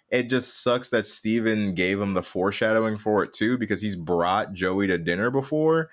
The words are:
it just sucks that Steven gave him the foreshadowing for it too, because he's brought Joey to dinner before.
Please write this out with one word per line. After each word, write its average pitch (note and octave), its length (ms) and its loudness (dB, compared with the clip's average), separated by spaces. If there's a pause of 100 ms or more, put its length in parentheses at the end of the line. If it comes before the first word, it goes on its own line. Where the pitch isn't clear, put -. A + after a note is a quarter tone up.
it B2 200 0
just B2+ 320 0
sucks B2 280 0
that A2+ 180 0
Steven A2 680 0
gave F#2 260 0
him G2 140 -2
the F2+ 80 0
foreshadowing A2 760 0
for G#2+ 240 2
it - 100 -8
too, A#2+ 240 0
because G2+ 240 -2
he's G#2 140 -4
brought F2 580 0
Joey F#2 340 0
to F#2 120 2
dinner F2+ 320 0
before. D#3 600 0